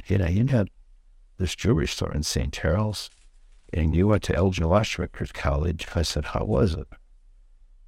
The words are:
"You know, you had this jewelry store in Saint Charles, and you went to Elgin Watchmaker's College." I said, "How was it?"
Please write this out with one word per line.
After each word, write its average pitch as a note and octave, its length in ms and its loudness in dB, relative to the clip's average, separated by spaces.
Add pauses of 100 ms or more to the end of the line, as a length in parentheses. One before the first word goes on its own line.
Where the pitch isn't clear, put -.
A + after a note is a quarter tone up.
"You G2 120 2
know, F2 80 0
you G#2 200 2
had A#2 220 2 (680)
this F2+ 160 -4
jewelry E2 340 0
store - 260 -6
in D2+ 100 -2
Saint - 300 -4
Charles, G2 560 -2 (640)
and D#2+ 200 2
you F2+ 140 4
went G#2 160 4
to - 120 -2
Elgin F2+ 340 2
Watchmaker's - 640 0
College." D#2+ 600 -2
I E2+ 100 0
said, - 240 -4
"How - 180 -4
was A2 280 2
it?" - 140 -8 (1000)